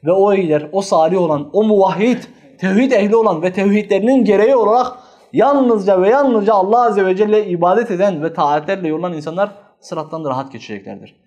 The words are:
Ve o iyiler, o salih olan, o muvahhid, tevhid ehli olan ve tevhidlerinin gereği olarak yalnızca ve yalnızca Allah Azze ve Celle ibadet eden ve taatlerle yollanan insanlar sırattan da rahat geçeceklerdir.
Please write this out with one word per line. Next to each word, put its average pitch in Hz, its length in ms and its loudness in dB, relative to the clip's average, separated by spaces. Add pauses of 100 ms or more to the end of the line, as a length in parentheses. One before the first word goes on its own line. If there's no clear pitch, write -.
Ve 160 80 0
o 196 220 4
iyiler, 151 380 0
o 196 100 -4
salih 180 380 2
olan, 147 320 -2
o 202 100 2
muvahhid, 202 560 2 (400)
tevhid 214 340 0
ehli 208 240 2
olan 202 260 0
ve 185 100 -2
tevhidlerinin 208 720 0
gereği 214 320 4
olarak 233 300 2 (460)
yalnızca 214 720 2
ve 190 60 2
yalnızca 226 460 2
Allah 214 320 2
Azze 202 200 0
ve 185 100 0
Celle 214 300 0
ibadet 185 440 0
eden 180 320 -2
ve 165 100 -6
taatlerle 160 560 -4
yollanan 165 280 -6
insanlar 165 340 -6 (300)
sırattan 160 440 -12
da 139 60 -6
rahat 135 220 -8
geçeceklerdir. 101 640 -16 (100)